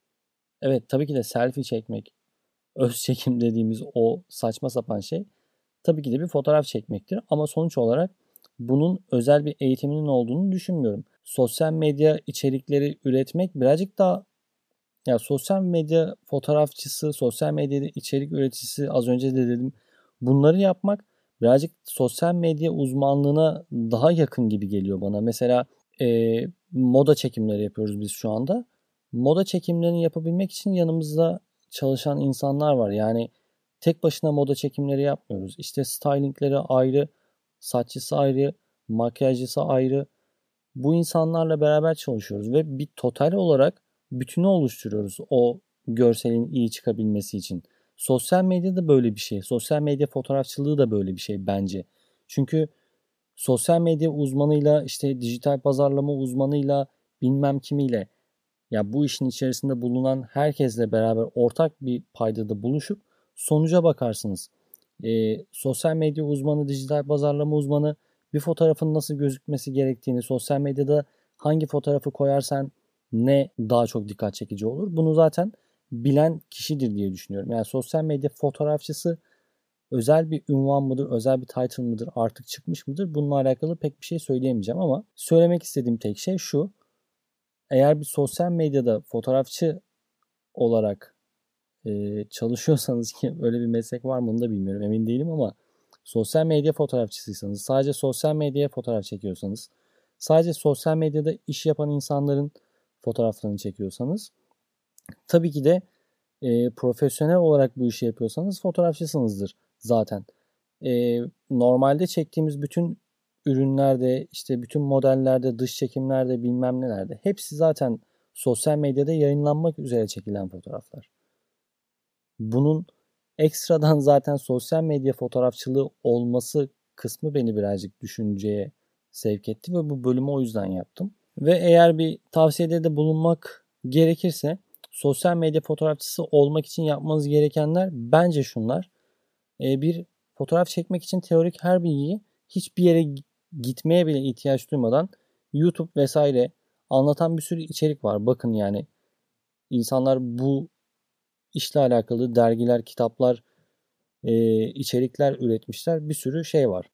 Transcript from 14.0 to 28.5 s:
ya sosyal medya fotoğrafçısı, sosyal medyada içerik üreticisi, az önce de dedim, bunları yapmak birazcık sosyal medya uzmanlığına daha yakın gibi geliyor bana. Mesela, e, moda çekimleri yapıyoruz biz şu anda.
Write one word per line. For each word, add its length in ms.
ya 120
sosyal 420
medya 540
fotoğrafçısı, 880
sosyal 400
medyada 320
içerik 360
üreticisi, 600
az 160
önce 280
de 120
dedim, 260
bunları 380
yapmak 460
birazcık 300
sosyal 520
medya 360
uzmanlığına 1000
daha 400
yakın 380
gibi 180
geliyor 340
bana. 200
Mesela, 440
e, 360
moda 440
çekimleri 480
yapıyoruz 360
biz 120
şu 180
anda. 360